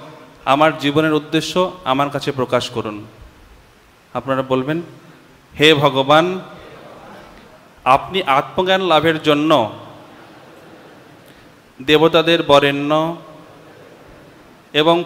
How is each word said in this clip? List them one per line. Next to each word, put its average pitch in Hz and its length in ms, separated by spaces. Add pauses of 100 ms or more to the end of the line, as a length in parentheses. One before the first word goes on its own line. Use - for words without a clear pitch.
(460)
আমার 147 320
জীবনের 151 360
উদ্দেশ্য 156 580 (120)
আমার 139 260
কাছে 143 220
প্রকাশ 127 380
করুন। 107 360 (1080)
আপনারা 131 280
বলবেন, 131 400 (800)
"হে 156 140
ভগবান, 147 640 (1400)
আপনি 139 400
আত্মজ্ঞান 185 580
লাভের 156 420
জন্য 147 500 (2000)
দেবতাদের 160 640
বরেণ্য 143 720 (1600)
এবং 165 320